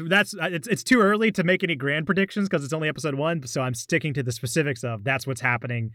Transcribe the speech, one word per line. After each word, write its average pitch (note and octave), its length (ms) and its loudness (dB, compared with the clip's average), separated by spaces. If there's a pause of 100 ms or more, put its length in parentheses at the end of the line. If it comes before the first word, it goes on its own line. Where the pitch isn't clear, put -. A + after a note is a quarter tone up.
that's, G3 260 2
uh, F3 180 -4
it's, E3+ 160 -6
it's G#3+ 160 -2
too B3+ 180 6
early G#3+ 320 6
to F#3 100 0
make F#3 200 2
any E3 120 0
grand C#3+ 300 -2
predictions G3 440 0
'cause D#3 140 0
it's C#3 100 -6
only D#3 160 -2
episode D3 260 -4
one. D3+ 300 -2
So - 160 -4
I'm B2+ 140 -2
sticking D#3 400 -2
to C#3 80 -2
the B2 80 -2
specifics C#3 520 -2
of A2+ 200 -6
that's C3+ 240 -2
what's C3 140 -4
happening A#2+ 540 -2